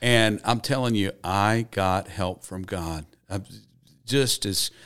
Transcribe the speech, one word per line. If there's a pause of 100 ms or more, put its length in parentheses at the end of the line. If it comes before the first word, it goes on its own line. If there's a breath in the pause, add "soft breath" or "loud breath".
And
I'm
telling
you, (100)
I
got
help
from
God. (240)
I'm (600)
just
as, (160 loud breath)